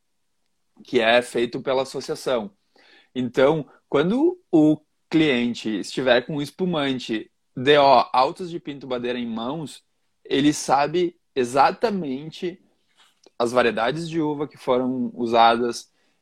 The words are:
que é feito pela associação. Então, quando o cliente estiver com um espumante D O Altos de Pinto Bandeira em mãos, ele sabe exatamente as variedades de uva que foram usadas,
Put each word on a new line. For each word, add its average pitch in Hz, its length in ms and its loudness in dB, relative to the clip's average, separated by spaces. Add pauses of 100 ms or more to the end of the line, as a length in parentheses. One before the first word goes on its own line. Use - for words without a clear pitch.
(840)
que - 160 -2
é 113 220 4
feito 120 400 -4
pela 131 220 -2
associação. 127 680 -6 (600)
Então, 131 540 0 (220)
quando 247 500 0 (120)
o 151 280 4 (300)
cliente 123 600 0
estiver 123 560 0
com 156 120 -6
um 143 40 -4
espumante 139 920 -4 (240)
D 139 220 4
O 139 340 6
Altos 165 380 0
de 165 100 -8
Pinto 143 280 -12
Bandeira 123 300 -4
em 120 100 -6
mãos, 123 560 -8 (400)
ele 143 280 2
sabe 151 640 -2 (160)
exatamente 156 1300 -2 (760)
as 117 140 -2
variedades 123 580 -2
de 165 100 -4
uva 151 280 -4
que - 100 -20
foram 127 560 -2
usadas, 117 800 2 (300)